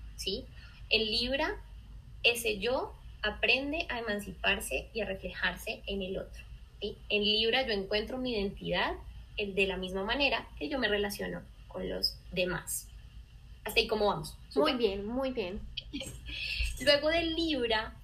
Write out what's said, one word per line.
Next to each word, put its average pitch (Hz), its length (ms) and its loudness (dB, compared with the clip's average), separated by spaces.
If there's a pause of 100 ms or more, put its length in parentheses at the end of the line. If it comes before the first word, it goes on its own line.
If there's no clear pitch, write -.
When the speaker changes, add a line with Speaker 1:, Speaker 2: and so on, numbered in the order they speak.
(160)
Speaker 1:
¿sí? 220 300 -2 (420)
En 220 160 4
Libra, 262 560 2 (640)
ese 233 360 4
yo 262 360 0 (280)
aprende 254 640 2
a 247 100 -2
emanciparse 208 960 -2
y 226 60 -2
a 202 60 0
reflejarse 190 800 -4
en 196 160 -2
el 185 160 -4
otro, - 240 -10 (380)
¿sí? 208 160 -6 (120)
En 208 140 2
Libra 220 440 4
yo 226 60 0
encuentro 214 460 0
mi 254 140 0
identidad, 196 640 0 (420)
eh, 202 160 -2
de 196 140 4
la 190 100 0
misma 185 280 -2
manera 233 440 2 (100)
que 294 100 -2
yo 294 100 0
me 233 100 2
relaciono 202 540 0 (260)
con 185 200 -6
los - 280 0 (160)
demás. - 560 0 (760)
Hasta 214 160 4
ahí, 226 60 2
¿cómo 214 200 4
vamos? 165 280 2 (200)
Speaker 2:
Muy 294 180 8
Speaker 1:
¿Súper? 262 40 2
Speaker 2:
bien, 202 300 4
muy 262 240 0
bien. 208 300 -2 (320)
Speaker 1:
<laughs> - 880 -4
Luego 294 280 6
de 330 140 6
Libra 285 800 2